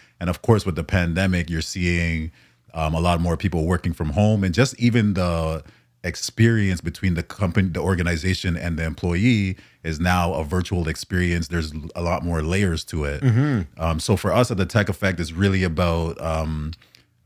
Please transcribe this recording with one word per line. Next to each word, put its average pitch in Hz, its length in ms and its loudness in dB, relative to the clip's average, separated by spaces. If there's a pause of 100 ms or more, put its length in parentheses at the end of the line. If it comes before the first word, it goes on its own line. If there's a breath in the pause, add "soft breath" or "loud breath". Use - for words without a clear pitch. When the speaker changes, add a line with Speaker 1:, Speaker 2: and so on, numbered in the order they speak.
(200 loud breath)
Speaker 1:
And 87 100 -4
of - 120 -4
course, 110 240 6
with 90 100 -2
the 82 80 -4
pandemic, 87 680 0
you're 80 120 -2
seeing, 85 720 -2 (420 soft breath)
um, 78 200 -2
a 80 60 0
lot 87 220 2
more 85 160 0
people 82 280 0
working 87 280 0
from 76 180 -4
home, 104 320 4
and 90 100 0
just 127 260 2
even 113 340 4
the 82 500 0 (400 loud breath)
experience 98 760 0
between 82 360 -2
the 82 80 -2
company, 95 440 0
the 82 140 -4
organization, 87 760 -2
and 82 240 -4
the 82 60 -2
employee 95 720 0 (260 loud breath)
is 80 160 -6
now 90 360 2
a 78 80 -2
virtual 85 440 -2
experience. 85 640 -2
There's 80 240 -4 (220)
a 85 60 -6
lot 85 220 -2
more 85 180 -2
layers 87 440 0
to 78 180 -4
it. 71 180 -4
Speaker 2:
Mm-hmm. 123 600 0
Speaker 1:
Um, 80 180 0
so 101 160 2
for 90 160 0
us 120 200 2
at 101 60 -2
The 95 80 0
Tech 101 220 2
Effect, 95 320 -2
it's 80 140 -6
really 95 300 2
about, 85 580 0
um, 78 500 -4 (540 soft breath)